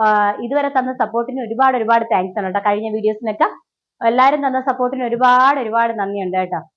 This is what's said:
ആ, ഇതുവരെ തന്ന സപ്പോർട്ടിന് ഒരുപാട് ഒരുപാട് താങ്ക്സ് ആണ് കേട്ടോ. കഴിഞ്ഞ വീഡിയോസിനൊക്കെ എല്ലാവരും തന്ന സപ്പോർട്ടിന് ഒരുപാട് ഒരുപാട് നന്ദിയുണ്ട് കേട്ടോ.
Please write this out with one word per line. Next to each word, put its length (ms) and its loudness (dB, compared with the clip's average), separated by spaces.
ആ, 280 2
ഇതുവരെ 240 0
തന്ന 240 -2
സപ്പോർട്ടിന് 540 -4
ഒരുപാട് 300 2
ഒരുപാട് 360 2
താങ്ക്സ് 260 0
ആണ് 60 -2
കേട്ടോ. 140 -4
കഴിഞ്ഞ 280 -2
വീഡിയോസിനൊക്കെ 500 -2
എല്ലാവരും 400 4
തന്ന 140 -2
സപ്പോർട്ടിന് 420 -2
ഒരുപാട് 560 4
ഒരുപാട് 340 0
നന്ദിയുണ്ട് 440 -4
കേട്ടോ. 240 -2